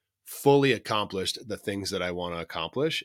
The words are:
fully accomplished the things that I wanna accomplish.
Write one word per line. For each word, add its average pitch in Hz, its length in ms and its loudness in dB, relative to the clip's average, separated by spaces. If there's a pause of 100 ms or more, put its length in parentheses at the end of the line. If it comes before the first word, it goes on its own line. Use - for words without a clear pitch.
(260)
fully 139 460 6
accomplished 101 760 -2
the 101 100 -6
things 98 320 -4
that 92 120 -2
I 90 100 -2
wanna 87 260 -4
accomplish. 85 680 -4